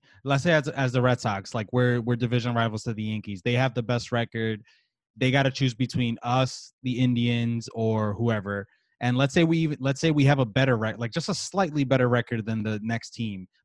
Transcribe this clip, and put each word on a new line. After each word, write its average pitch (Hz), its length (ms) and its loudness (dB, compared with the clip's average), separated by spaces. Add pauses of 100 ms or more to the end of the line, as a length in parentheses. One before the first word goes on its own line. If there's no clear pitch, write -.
(260)
let's 139 180 0
say 175 100 2
as, 147 140 4
as 131 240 -2
the 127 100 2
Red 123 180 4
Sox, 101 360 -4
like, 110 180 -6
we're, 123 280 2
we're 120 160 0
division 120 360 0
rivals 113 300 0
to 117 100 -4
the 107 100 -6
Yankees. 104 380 -6
They 120 120 0
have 127 200 2
the 123 100 -4
best 117 280 -2
record. 113 520 -2 (520)
They 131 160 2
gotta 135 200 4
choose 131 220 0
between 120 480 -2
us, 123 520 -2 (100)
the 123 160 -2
Indians, 120 760 0
or 110 400 0
whoever. 101 540 -2 (320)
And 123 160 0
let's 135 180 2
say 170 100 4
we 165 160 2
even, 151 200 0
let's 131 220 -2
say 165 80 2
we 147 160 4
have 139 140 6
a 127 60 4
better 131 300 2
rec-, 110 220 -2
like, 113 140 -6
just - 180 -6
a 190 60 -2
slightly 151 480 -2
better 127 260 2
record 117 360 0
than 110 180 -4
the 107 180 -2
next 113 300 -4
team. 101 360 -8 (180)